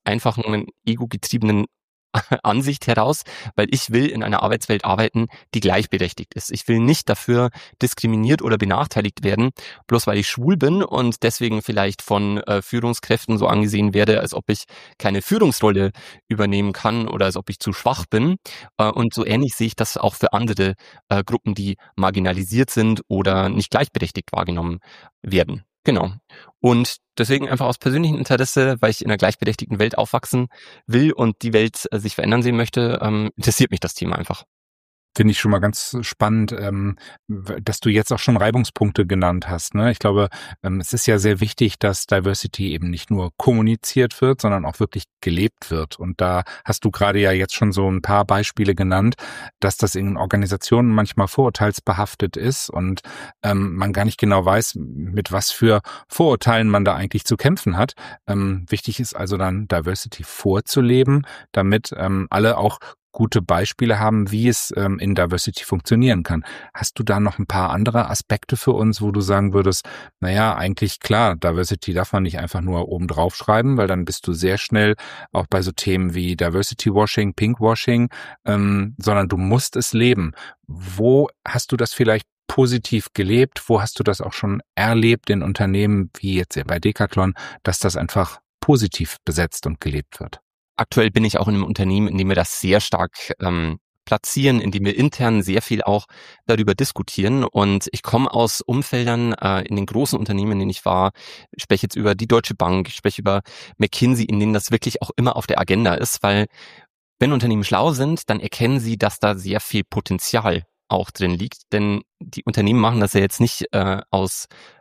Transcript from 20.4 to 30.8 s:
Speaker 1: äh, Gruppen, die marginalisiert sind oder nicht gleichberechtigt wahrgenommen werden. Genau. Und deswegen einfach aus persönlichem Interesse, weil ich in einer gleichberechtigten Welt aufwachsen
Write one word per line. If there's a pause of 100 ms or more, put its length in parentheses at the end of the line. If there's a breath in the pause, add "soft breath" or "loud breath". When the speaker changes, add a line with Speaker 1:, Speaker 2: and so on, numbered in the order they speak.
Speaker 1:
äh,
Gruppen,
die (180 soft breath)
marginalisiert
sind
oder
nicht
gleichberechtigt
wahrgenommen (420 loud breath)
werden. (200)
Genau. (480 loud breath)
Und (200)
deswegen
einfach
aus
persönlichem
Interesse,
weil
ich
in
einer
gleichberechtigten
Welt
aufwachsen (400 loud breath)